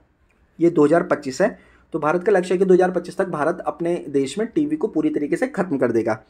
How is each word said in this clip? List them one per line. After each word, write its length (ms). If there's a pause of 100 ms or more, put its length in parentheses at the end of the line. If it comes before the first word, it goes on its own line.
(600)
ये 100
दो 160
हज़ार 180
पच्चीस 380
है। 360 (160)
तो 60
भारत 240
का 80
लक्ष्य 220
है 40
कि 80
दो 80
हज़ार 180
पच्चीस 260
तक 100
भारत 400
अपने 420
देश 280
में 100
टीवी 280
को 120
पूरी 220
तरीके 260
से 120
ख़त्म 300
कर 140
देगा। 380